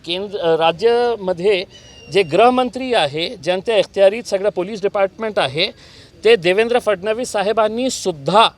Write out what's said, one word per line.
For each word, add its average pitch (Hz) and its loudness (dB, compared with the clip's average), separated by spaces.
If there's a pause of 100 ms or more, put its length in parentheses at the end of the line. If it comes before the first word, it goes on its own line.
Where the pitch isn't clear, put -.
केंद्र, 190 -6
अ, 165 2
राज्यामध्ये 190 0 (480)
जे 190 4
गृहमंत्री 247 2
आहे, 160 -2
ज्यांच्या 190 -2
इख्तियारीत 196 2
सगळं 202 -2
पोलीस 196 -4
डिपार्टमेंट 202 -2
आहे, 165 -2 (540)
ते 226 4
देवेंद्र 208 0
फडणवीस 220 -4
साहेबांनी 220 -2
सुद्धा 180 0